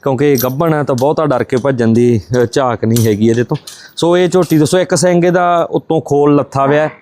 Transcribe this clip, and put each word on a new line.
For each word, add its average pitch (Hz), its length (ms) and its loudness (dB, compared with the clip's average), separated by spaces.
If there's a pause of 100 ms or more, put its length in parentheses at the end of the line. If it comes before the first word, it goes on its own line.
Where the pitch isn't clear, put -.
ਕਿਉਂਕਿ 139 320 0
ਇਹ 135 100 0
ਗੱਭਣ 143 300 -2
ਹੈ 151 100 0
ਤਾਂ 135 120 -2
ਬਹੁਤਾ 147 300 0
ਡਰ 127 180 -2
ਕੇ 131 140 -4
ਭੱਜਣ 120 300 -2
ਦੀ, 117 340 2 (220)
ਅ, - 80 0
ਝਾਕ 123 340 -2
ਨਹੀਂ 113 220 0
ਹੈਗੀ 110 220 2
ਇਹਦੇ 113 140 0
ਤੋਂ। 147 140 -4 (380)
ਸੋ 170 220 0
ਇਹ 180 120 2
ਝੋਟੀ 175 280 0
ਦੱਸੋ, 151 220 2
ਇੱਕ 180 160 -2
ਸਿੰਘ 175 300 2
ਇਹਦਾ 175 460 0
ਉੱਤੋਂ 160 300 -4
ਖੋਲ 143 340 2
ਲੱਥਾ 139 300 -2
ਹੋਇਆ 147 180 2
ਹੈ 151 80 -4 (100)